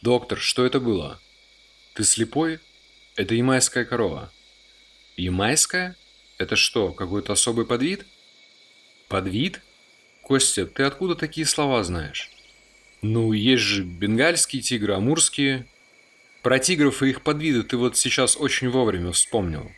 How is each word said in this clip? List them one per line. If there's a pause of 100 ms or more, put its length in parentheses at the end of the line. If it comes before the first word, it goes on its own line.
«Доктор,
что
это
было? (760)
Ты
слепой? (560)
Это
ямайская
корова». (840)
«Ямайская? (400)
Это
что,
какой-то
особый
подвид?» (1040)
«Подвид? (600)
Костя,
ты
откуда
такие
слова
знаешь?» (680)
«Ну,
есть
же
бенгальские
тигры,
амурские». (760)
«Про
тигров
и
их
подвиды
ты
вот
сейчас
очень
вовремя
вспомнил.